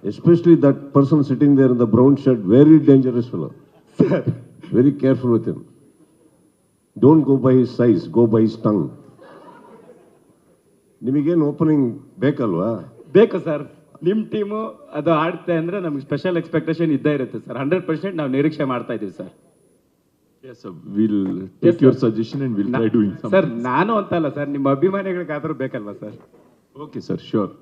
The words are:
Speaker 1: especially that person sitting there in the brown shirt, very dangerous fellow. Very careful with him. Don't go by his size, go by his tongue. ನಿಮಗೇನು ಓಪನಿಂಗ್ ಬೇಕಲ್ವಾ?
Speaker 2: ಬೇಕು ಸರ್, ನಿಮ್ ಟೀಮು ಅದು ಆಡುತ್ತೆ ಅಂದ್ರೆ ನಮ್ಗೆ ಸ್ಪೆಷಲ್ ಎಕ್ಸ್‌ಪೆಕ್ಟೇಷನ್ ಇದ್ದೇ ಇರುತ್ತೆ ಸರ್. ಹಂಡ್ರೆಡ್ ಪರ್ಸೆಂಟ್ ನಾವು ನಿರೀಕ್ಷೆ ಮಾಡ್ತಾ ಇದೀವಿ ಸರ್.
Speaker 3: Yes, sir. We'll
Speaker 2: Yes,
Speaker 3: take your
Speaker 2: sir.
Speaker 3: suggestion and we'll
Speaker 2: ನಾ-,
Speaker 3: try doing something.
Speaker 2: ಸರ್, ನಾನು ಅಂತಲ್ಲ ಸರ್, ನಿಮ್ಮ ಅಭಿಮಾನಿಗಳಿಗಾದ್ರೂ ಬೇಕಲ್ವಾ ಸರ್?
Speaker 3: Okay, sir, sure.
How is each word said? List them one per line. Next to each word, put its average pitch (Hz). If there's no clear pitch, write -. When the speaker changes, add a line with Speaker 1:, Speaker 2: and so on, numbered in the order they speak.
Speaker 1:
especially 170
that 139
person 139
sitting 143
there 131
in 120
the 107
brown 135
shirt, 120
very 156
dangerous 123
fellow. 80
Very 135
careful 127
with -
him. 82
Don't 151
go 135
by 131
his 117
size, 113
go 120
by 110
his 107
tongue. 101
ನಿಮಗೇನು 151
ಓಪನಿಂಗ್ 147
ಬೇಕಲ್ವಾ? 110
Speaker 2:
ಬೇಕು 208
ಸರ್, 147
ನಿಮ್ 214
ಟೀಮು 214
ಅದು 151
ಆಡುತ್ತೆ 165
ಅಂದ್ರೆ 175
ನಮ್ಗೆ 143
ಸ್ಪೆಷಲ್ 175
ಎಕ್ಸ್‌ಪೆಕ್ಟೇಷನ್ 160
ಇದ್ದೇ 147
ಇರುತ್ತೆ 120
ಸರ್. 117
ಹಂಡ್ರೆಡ್ 175
ಪರ್ಸೆಂಟ್ 175
ನಾವು 135
ನಿರೀಕ್ಷೆ 151
ಮಾಡ್ತಾ 117
ಇದೀವಿ 98
ಸರ್. 92
Speaker 3:
Yes, 123
sir. 101
We'll 104
Speaker 2:
Yes, 95
Speaker 3:
take 113
your 131
Speaker 2:
sir. -
Speaker 3:
suggestion 113
and 120
we'll 101
Speaker 2:
ನಾ-, 113
Speaker 3:
try 110
doing 104
something. 110
Speaker 2:
ಸರ್, 175
ನಾನು 170
ಅಂತಲ್ಲ 165
ಸರ್, 143
ನಿಮ್ಮ 139
ಅಭಿಮಾನಿಗಳಿಗಾದ್ರೂ 170
ಬೇಕಲ್ವಾ 104
ಸರ್? 104
Speaker 3:
Okay, -
sir, 92
sure. 101